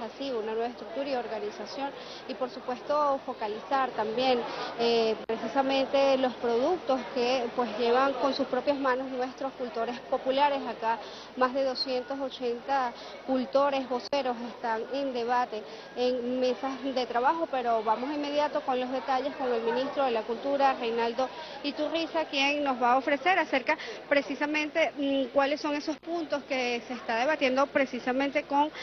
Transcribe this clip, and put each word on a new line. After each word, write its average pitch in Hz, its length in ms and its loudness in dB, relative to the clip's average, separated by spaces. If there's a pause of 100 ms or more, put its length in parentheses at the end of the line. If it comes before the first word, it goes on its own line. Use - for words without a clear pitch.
así 262 300 -6
una 220 220 -4
nueva 226 120 0
estructura 247 420 -6
y 277 60 -2
organización 233 760 -6 (360)
y, 262 80 -6
por 247 160 -4
supuesto, 277 760 0
focalizar 240 640 -2
también, 240 500 2 (400)
eh, 233 340 4 (100)
precisamente 269 920 2
los 254 160 2
productos 262 680 2 (140)
que, 247 300 2 (100)
pues, 240 240 0
llevan 254 360 4
con 269 200 2
sus 262 140 -2
propias 269 280 2
manos 262 360 0
nuestros 262 400 -4
cultores 233 480 -4 (100)
populares. 269 560 2
Acá 226 320 -2 (380)
más 254 180 2
de 269 80 2
doscientos 262 560 -2
ochenta 254 720 -2 (320)
cultores, 269 640 2
voceros 247 480 -2 (120)
están 226 340 -4 (100)
en 277 200 -2
debate, 240 500 0 (320)
en 254 460 0
mesas 254 420 0
de 254 240 -2
trabajo, 269 420 2
pero 233 360 0
vamos 233 280 0
inmediato 294 200 -2 (320)
con 254 160 0
los 254 100 -2
detalles 262 460 0
con 247 160 0
el 233 80 2
ministro 262 460 0
de 254 40 2
la 220 120 0
Cultura, 269 580 2
Reinaldo 233 480 0 (360)
Iturriza, 311 600 -2
quien 285 400 0
nos 254 180 0
va 240 120 6
a - 20 6
ofrecer 285 420 2
acerca 311 380 2 (320)
precisamente, 294 880 2
mm, 277 280 2 (100)
cuáles 277 260 4
son 294 140 0
esos 294 240 -2
puntos 320 460 -4
que 247 440 -2
se 254 60 -6
está 226 240 -2
debatiendo 269 480 4
precisamente 269 760 0
con 294 260 2 (120)